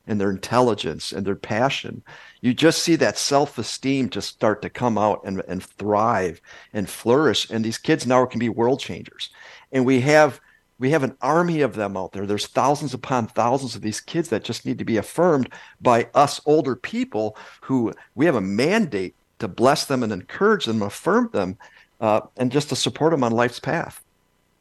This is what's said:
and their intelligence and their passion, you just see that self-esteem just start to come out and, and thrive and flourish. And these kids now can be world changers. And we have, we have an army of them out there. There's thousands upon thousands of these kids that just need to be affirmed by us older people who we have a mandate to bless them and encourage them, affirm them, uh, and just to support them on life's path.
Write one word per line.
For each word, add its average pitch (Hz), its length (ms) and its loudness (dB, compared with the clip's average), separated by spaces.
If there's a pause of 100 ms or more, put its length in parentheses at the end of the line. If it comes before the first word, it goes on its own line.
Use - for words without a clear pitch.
and 107 120 -4
their 98 120 0
intelligence 104 800 0
and 95 160 -6
their 98 80 -2
passion, - 680 -4 (400)
you 120 140 0
just 156 260 2
see 165 140 2
that 117 240 0
self-esteem 135 920 -2
just 98 200 -8
start - 340 0
to 90 80 -4
come 117 260 -2
out 101 260 2
and, 95 240 -6
and 92 160 -8
thrive 104 800 0 (320)
and 101 160 -4
flourish. 123 640 2
And 113 120 -2
these 113 140 -4
kids 147 300 -2
now 127 180 4
can 117 140 -6
be 117 100 -2
world 117 300 0
changers. - 500 -14 (420)
And 131 140 0
we 131 160 4
have, 147 400 4 (380)
we 127 100 0
have 151 140 2
an 123 180 -4
army 160 400 0
of 113 140 -2
them 101 200 -4
out 92 180 -8
there. 98 120 -8
There's 104 220 -2
thousands 139 480 0
upon 120 320 -2
thousands 120 480 0
of 98 80 -12
these 107 180 -6
kids 165 280 -4
that 101 140 -2
just - 220 -8
need 127 140 -4
to 104 60 -8
be 117 120 0
affirmed 147 560 0 (260)
by 120 360 4
us 139 320 4
older 147 280 2
people 110 640 -6 (240)
who 120 320 -2 (220)
we 127 100 2
have 170 100 4
a 107 60 0
mandate 113 720 0 (240)
to 113 100 -6
bless 127 380 2
them 127 160 -2
and 110 100 -2
encourage 196 540 0
them, 110 160 -2
affirm 220 500 0
them, 95 260 -2 (420)
uh, 107 220 2 (160)
and 123 140 0
just 147 180 0
to 135 60 -4
support 151 360 0
them 143 120 0
on 117 80 2
life's 120 280 0
path. - 440 -6 (580)